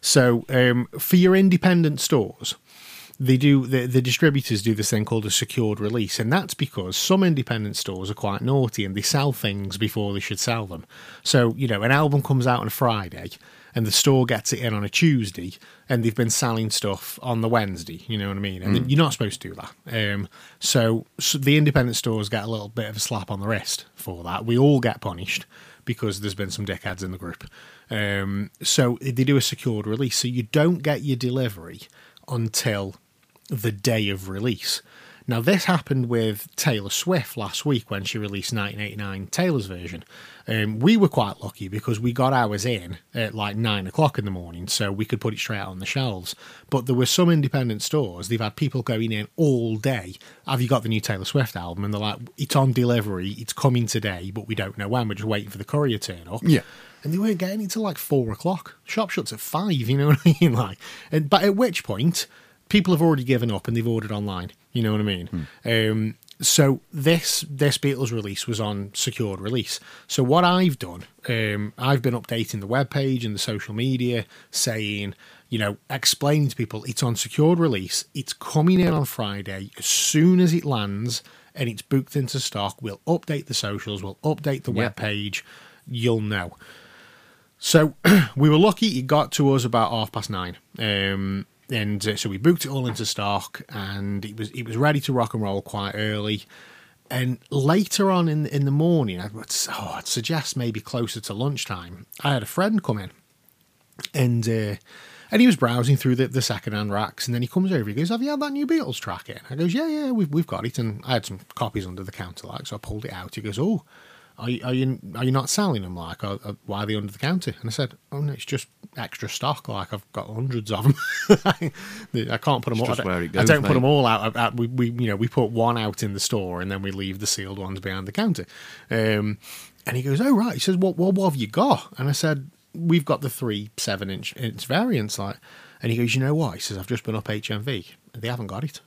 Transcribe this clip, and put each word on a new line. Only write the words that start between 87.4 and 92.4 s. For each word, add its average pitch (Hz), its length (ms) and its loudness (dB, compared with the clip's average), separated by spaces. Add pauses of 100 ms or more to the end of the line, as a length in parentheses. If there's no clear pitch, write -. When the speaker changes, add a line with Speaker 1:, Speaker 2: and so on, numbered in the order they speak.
Speaker 1:
So 156 340 4 (100)
<clears throat> 175 320 6
we 143 140 6
were 151 80 6
lucky, 202 420 4
it 131 80 -6
got 147 260 2
to 139 200 4
us 131 100 4
about 117 280 2
half 110 200 -2
past - 180 -6
nine. 92 280 -6 (200)
Um, 98 680 -2 (220)
and, 104 400 -4
uh, 107 80 -2
so 107 140 -4
we 95 80 -6
booked 165 280 2